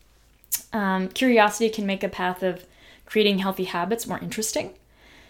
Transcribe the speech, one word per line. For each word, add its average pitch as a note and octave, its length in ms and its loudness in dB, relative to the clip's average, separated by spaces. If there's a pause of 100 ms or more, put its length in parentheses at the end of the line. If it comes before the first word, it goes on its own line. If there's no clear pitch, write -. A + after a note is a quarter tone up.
(720)
Um, F#3+ 360 0
curiosity A3 600 4
can G#3+ 160 -4
make G3 200 -2
a G3 40 -2
path F#3 360 -4
of F3+ 200 -4 (400)
creating G3+ 360 2
healthy F#3+ 240 -2
habits F#3 420 -4
more F#3 140 -6
interesting. A3 540 -4 (560)